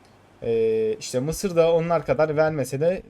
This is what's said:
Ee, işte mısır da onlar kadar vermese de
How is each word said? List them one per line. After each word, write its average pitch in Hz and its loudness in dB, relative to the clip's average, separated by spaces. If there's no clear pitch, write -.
Ee, 110 0
işte - -4
mısır 165 -4
da 165 6
onlar 165 0
kadar 147 0
vermese 151 0
de 170 0